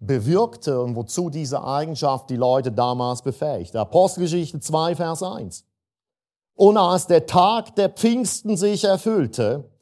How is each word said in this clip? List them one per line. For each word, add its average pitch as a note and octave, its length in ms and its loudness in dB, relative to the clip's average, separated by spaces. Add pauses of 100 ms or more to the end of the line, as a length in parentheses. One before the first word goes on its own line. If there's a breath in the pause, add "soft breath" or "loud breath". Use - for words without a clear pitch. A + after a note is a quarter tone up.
bewirkte C#3 840 0
und B2 140 -4
wozu A#2+ 340 -6
diese C#3 320 -6
Eigenschaft C#3+ 680 -4
die B2+ 60 -4
Leute B2+ 360 2
damals B2 500 -2
befähigt. B2+ 540 -6
Apostelgeschichte F3 840 0
zwei, D#3+ 380 0
Vers E3 260 -6
eins. - 420 -10 (880)
Und G#3 220 6
als F3+ 300 2
der E3+ 180 4
Tag G#3 520 2
der G3 120 2
Pfingsten A#3 680 -2
sich G3+ 260 0
erfüllte, D3+ 880 0 (120)